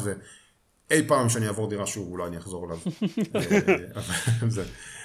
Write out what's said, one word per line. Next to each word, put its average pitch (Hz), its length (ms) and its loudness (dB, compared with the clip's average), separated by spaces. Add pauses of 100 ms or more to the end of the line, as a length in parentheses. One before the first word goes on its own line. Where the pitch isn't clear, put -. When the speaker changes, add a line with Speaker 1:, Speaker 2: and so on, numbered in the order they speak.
Speaker 1:
ואי - 1040 -2
פעם 131 220 6
שאני 113 180 2
אעבור 104 220 -2
דירה 101 180 -4
שוב, 92 240 -6
אולי 90 160 -4
אני 85 100 -8
אחזור 87 280 -8
אליו. 85 180 -6
Speaker 2:
<laughs> 190 520 -2
Speaker 1:
אה, 180 680 2 (400)
אבל 113 80 4
זה, 95 160 -2 (400)